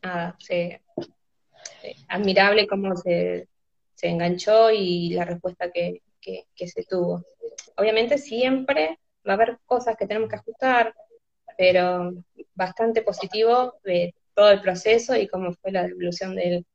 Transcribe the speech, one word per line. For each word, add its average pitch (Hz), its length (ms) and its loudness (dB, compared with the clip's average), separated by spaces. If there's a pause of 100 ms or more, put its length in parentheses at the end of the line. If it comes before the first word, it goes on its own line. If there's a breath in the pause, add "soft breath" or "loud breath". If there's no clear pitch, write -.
nada, 175 360 -6
se, - 440 -6 (1000 loud breath)
eh, - 140 -16 (120)
admirable 202 580 4
cómo 196 300 -4
se, 180 520 -2 (460)
se 175 140 -4
enganchó 180 640 4
y 180 400 0
la 175 140 -2
respuesta 175 460 -8
que, 175 320 -6 (180)
que, 185 240 -12 (100)
que 180 140 -12
se - 160 -10
tuvo. 175 400 -4 (520)
Obviamente 220 420 2
siempre 262 800 -2 (300)
va 196 40 0
a - 20 2
haber 226 320 0
cosas 240 300 -2
que 196 100 -6
tenemos 214 240 -4
que 214 60 -8
ajustar, 240 580 0 (640)
pero 180 540 2 (420)
bastante 220 480 -2
positivo 226 720 0 (100)
de 175 300 -2 (180)
todo 208 180 8
el 202 100 6
proceso 226 560 0
y 208 120 0
cómo 180 260 -6
fue 190 180 -10
la 185 140 0
devolución 180 500 -6
del 175 280 -2 (100)